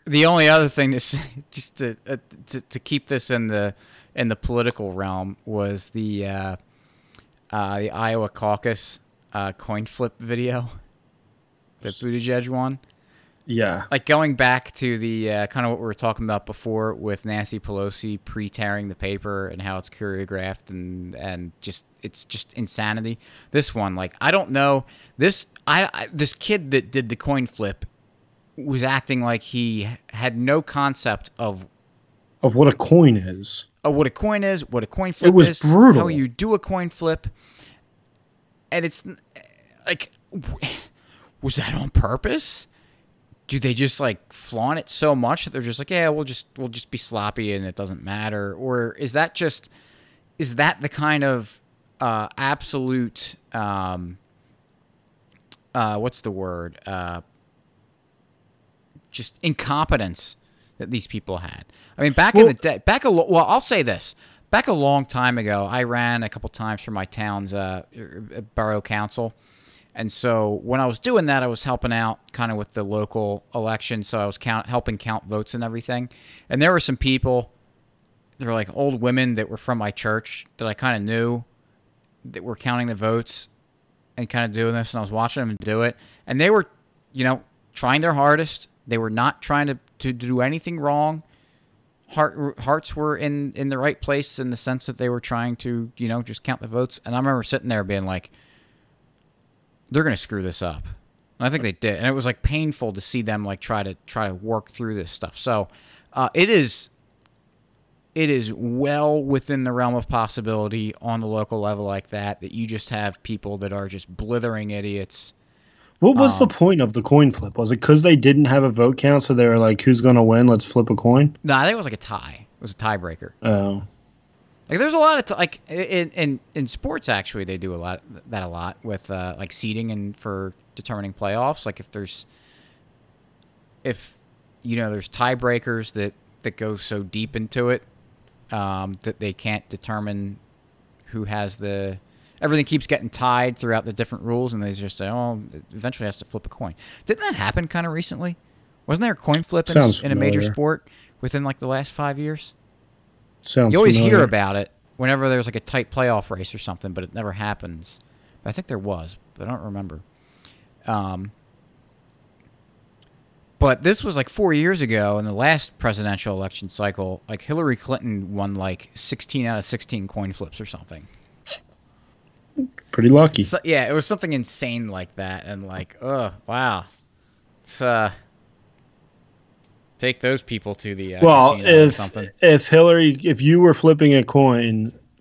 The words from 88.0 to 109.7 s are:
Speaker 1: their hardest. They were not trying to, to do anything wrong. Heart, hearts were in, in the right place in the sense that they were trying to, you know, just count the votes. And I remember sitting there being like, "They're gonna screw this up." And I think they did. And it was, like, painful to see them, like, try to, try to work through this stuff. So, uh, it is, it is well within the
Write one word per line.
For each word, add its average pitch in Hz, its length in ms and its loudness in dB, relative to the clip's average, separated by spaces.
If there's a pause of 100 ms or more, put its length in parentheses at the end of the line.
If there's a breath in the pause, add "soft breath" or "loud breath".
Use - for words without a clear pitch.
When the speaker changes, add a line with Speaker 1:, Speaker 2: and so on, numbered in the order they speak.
Speaker 1:
their 165 120 2
hardest. 147 560 2 (160)
They 117 140 0
were 113 100 -2
not 120 320 0
trying 147 260 0
to, 135 120 -4 (200)
to 131 140 -4
do 123 280 -2
anything 160 380 -4
wrong. 151 440 0 (840)
Heart, 143 500 -2
hearts 143 360 -2
were 151 220 -2
in, 143 380 -4
in 139 140 -4
the 135 100 -2
right 139 200 0
place 143 400 -4
in 127 120 -4
the 120 60 -6
sense 127 280 -6
that 127 120 -10
they 123 120 -2
were 120 100 -2
trying 120 380 -4
to, 120 400 -6
you 120 100 -4
know, 120 140 -2
just 113 220 -12
count - 180 -6
the 117 60 -10
votes. 120 360 -4
And 117 120 -6
I - 20 -2
remember 131 260 0
sitting 131 240 -4
there 110 160 0
being 95 220 -4
like, 92 260 -6 (1600)
"They're 147 120 2
gonna 135 120 0
screw 101 260 -6
this 90 200 -6
up." 85 240 -6 (520)
And 127 100 -4
I - 20 -2
think 143 140 -2
they 101 100 -2
did. 104 240 -2
And 110 100 -2
it 131 60 2
was, 135 120 -2
like, 123 180 -2
painful 147 500 -2
to 95 80 -10
see 127 200 -4
them, 107 220 -4
like, 98 160 -8
try 107 240 -4
to, 95 120 -10 (100)
try 107 240 -4
to 92 40 -8
work 107 360 -6
through 110 260 -8
this 87 160 -8
stuff. - 260 -12
So, 107 300 -2 (460 soft breath)
uh, 131 200 0
it 185 160 4
is, 156 400 2 (1300)
it 160 140 2
is 120 240 0
well 143 680 0
within 135 440 -2
the 127 80 -2